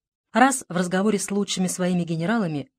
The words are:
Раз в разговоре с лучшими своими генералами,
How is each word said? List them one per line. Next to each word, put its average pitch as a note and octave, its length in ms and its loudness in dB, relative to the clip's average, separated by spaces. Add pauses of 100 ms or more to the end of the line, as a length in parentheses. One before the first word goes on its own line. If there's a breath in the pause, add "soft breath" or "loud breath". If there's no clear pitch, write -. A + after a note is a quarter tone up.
(320)
Раз C4 380 4
в E3+ 80 -2
разговоре F#3+ 420 0
с - 100 -8
лучшими G3 380 -2
своими F3+ 360 0
генералами, E3 760 -2